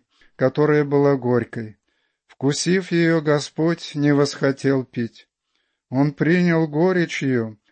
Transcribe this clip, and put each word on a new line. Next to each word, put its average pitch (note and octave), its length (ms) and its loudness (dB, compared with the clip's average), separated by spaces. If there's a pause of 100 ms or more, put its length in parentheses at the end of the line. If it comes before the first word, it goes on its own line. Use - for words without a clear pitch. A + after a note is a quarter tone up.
(360)
которая D3 480 2
была C#3+ 320 2
горькой. A#2+ 640 -4 (480)
Вкусив E3+ 680 -2
её, E3 300 2
Господь D3+ 720 -2
не D3 220 2
восхотел C#3 680 0
пить. - 460 -10 (600)
Он C#3 220 0
принял E3 560 2
горечь E3+ 540 0
её, A#2 340 -2 (160)